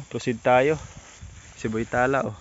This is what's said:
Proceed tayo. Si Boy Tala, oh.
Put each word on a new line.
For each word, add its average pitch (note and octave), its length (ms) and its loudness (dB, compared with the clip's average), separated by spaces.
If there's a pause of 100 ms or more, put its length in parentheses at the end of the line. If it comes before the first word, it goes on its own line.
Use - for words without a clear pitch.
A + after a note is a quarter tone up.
Proceed A#2+ 320 -4
tayo. C3 400 4 (800)
Si B2 100 -8
Boy A2 160 -2
Tala, B2+ 400 0
oh. G#2+ 180 -8